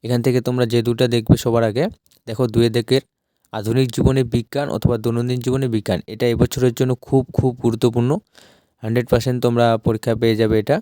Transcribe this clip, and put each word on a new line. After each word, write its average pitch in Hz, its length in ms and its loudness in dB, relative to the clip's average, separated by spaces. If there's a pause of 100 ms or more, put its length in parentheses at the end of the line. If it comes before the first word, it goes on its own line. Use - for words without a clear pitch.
এখান 120 200 0
থেকে 127 220 2
তোমরা 123 260 0
যে 120 100 2
দুটা 117 320 0
দেখবে 113 300 2
সবার 117 260 2
আগে, 123 140 -2 (440)
দেখো 117 160 -2 (100)
দুয়ে 117 220 2
দিকের 127 260 0 (500)
আধুনিক 113 340 0 (100)
জীবনে 131 260 2 (120)
বিজ্ঞান 135 320 -2 (100)
অথবা 120 280 0
দৈনন্দিন 120 400 -2
জীবনে 131 300 -2
বিজ্ঞান, 101 240 0 (140)
এটা - 200 -4
এবছরের 123 460 -2
জন্য 131 140 0 (140)
খুব, 135 160 2 (160)
খুব 127 140 0 (120)
গুরুত্বপূর্ণ। 120 460 0 (720)
হান্ড্রেড 117 300 -2
পার্সেন্ট 123 320 0
তোমরা 120 220 4 (180)
পরীক্ষা 113 360 0
পেয়ে 113 220 2
যাবে 110 220 2
এটা। 147 180 0